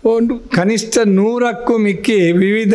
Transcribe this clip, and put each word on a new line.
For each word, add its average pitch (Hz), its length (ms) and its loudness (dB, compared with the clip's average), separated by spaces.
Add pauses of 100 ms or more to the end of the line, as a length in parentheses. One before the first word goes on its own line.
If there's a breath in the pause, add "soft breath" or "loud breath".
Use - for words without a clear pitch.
ಒಂದು 233 440 -2
ಕನಿಷ್ಠ 214 560 0
ನೂರಕ್ಕೂ 233 720 0
ಮಿಕ್ಕಿ 202 540 0
ವಿವಿಧ 196 440 0